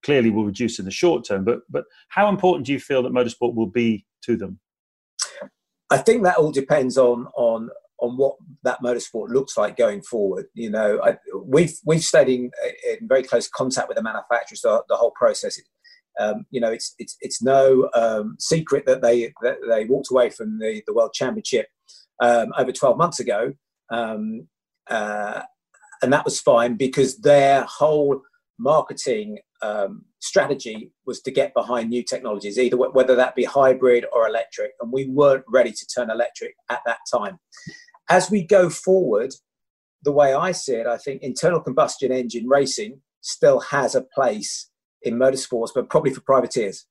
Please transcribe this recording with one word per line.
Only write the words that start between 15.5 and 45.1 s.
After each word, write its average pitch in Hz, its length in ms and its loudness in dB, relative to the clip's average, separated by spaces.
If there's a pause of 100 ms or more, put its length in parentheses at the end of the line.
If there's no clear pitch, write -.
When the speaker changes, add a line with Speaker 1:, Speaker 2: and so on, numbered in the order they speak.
Speaker 2:
Um, 107 320 -4
you 127 100 -4
know, 113 120 0
it's, - 260 -8
it's, - 220 -16
it's - 220 -8
no, 135 520 6
um, 110 460 0
secret 160 460 0
that 127 160 2
they, 117 300 2 (100)
that - 160 -2 (100)
they 110 160 2
walked 135 260 -2
away 123 200 2
from 110 280 -10
the, 110 280 -6
the 104 80 -6
World 113 180 2
Championship, 113 560 -4 (520)
um, 117 380 2
over 131 140 -2
twelve 127 260 2
months 165 220 -2
ago. 113 320 -2 (380)
Um, 113 580 -6 (420)
uh, 104 520 -6 (600)
and 127 100 2
that 151 120 2
was - 160 -6
fine 120 360 2
because 131 420 -2
their 139 440 6
whole 147 600 0 (360)
marketing, 113 800 -2 (240)
um, 104 420 -4 (160)
strategy 131 720 -2 (160)
was 123 160 -10
to 135 80 -6
get 135 240 0
behind 117 360 -2
new 120 120 -2
technologies, 104 560 -6
either 127 180 2
w-, 123 160 0
whether 131 220 4
that 127 220 2
be 123 80 0
hybrid 131 680 4
or 113 140 2
electric, 110 540 -6
and 117 100 -8
we 135 180 -4
weren't 135 380 4
ready 113 260 4
to - 140 -16
turn 120 240 -6
electric 117 440 -4 (160)
at 123 160 -4
that 117 120 -4 (140)
time. 104 260 -4 (720)
As 180 200 4
we 202 120 2
go 180 280 4
forward, 139 640 0 (680)
the 147 100 0
way 139 200 6
I 175 200 0
see 135 220 -4
it, 113 120 -4
I 120 100 -2
think 135 260 -10
internal 160 380 0
combustion 135 500 -2
engine 120 380 -4
racing 131 520 0 (200)
still 139 400 2
has 131 340 -4
a 127 80 2
place - 680 -4 (320)
in 117 140 -2